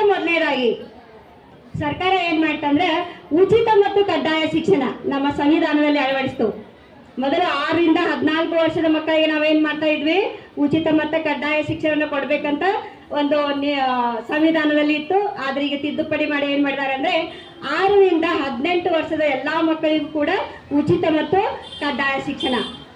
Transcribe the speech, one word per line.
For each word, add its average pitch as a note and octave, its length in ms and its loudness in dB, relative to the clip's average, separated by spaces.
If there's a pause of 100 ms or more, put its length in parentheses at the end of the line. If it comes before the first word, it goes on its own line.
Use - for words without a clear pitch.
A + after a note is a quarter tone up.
ಮೊದಲನೇದಾಗಿ D#4 720 0 (1000)
ಸರ್ಕಾರ D#4 340 -2
ಏನ್ E4+ 280 0
ಮಾಡ್ತಂದ್ರೆ D#4 800 0 (120)
ಉಚಿತ G#4+ 420 4
ಮತ್ತು G4+ 300 4
ಕಡ್ಡಾಯ D#4+ 420 0
ಶಿಕ್ಷಣ D4+ 360 2 (220)
ನಮ್ಮ C#4 260 -2
ಸಂವಿಧಾನದಲ್ಲಿ D4 680 2
ಅಳವಡಿಸ್ತು. C4 760 -2 (440)
ಮೊದಲು C#4+ 240 0
ಆರರಿಂದ D#4+ 580 2
ಹದಿನಾಲ್ಕು D#4 540 0
ವರ್ಷದ D#4+ 340 2
ಮಕ್ಕಳಿಗೆ D#4 380 2
ನಾವೇನ್ D#4 380 2
ಮಾಡ್ತಾ D4+ 220 -2
ಇದ್ವಿ, D#4 540 0 (180)
ಉಚಿತ D#4 320 0
ಮತ್ತು D#4 340 0
ಕಡ್ಡಾಯ D4 380 -2
ಶಿಕ್ಷಣವನ್ನು D4+ 460 -2
ಕೊಡ್ಬೇಕಂತ C#4+ 540 -2 (480)
ಒಂದು C#4+ 500 0
ನಿ-, C#4+ 120 -2
ಆ, B3+ 420 0
ಸಂವಿಧಾನದಲ್ಲಿ D4+ 800 0
ಇತ್ತು. F#4 340 0
ಆದ್ರೆ C4+ 380 -4
ಈಗ C#4+ 160 -4
ತಿದ್ದುಪಡಿ D4+ 440 -2
ಮಾಡಿ C#4+ 260 -2
ಏನ್ C#4+ 100 0
ಮಾಡಿದಾರೆ C4+ 320 -2
ಅಂದ್ರೆ E4 500 -4 (360)
ಆರರಿಂದ F#4+ 480 4
ಹದಿನೆಂಟು D#4+ 600 -2
ವರ್ಷದ D#4 300 0
ಎಲ್ಲಾ D4+ 400 0
ಮಕ್ಕಳಿಗೂ D#4 460 0
ಕೂಡ D4+ 220 -2 (500)
ಉಚಿತ E4+ 320 2
ಮತ್ತು D#4 320 2 (380)
ಕಡ್ಡಾಯ C4+ 460 -2
ಶಿಕ್ಷಣ. C4+ 280 -4 (420)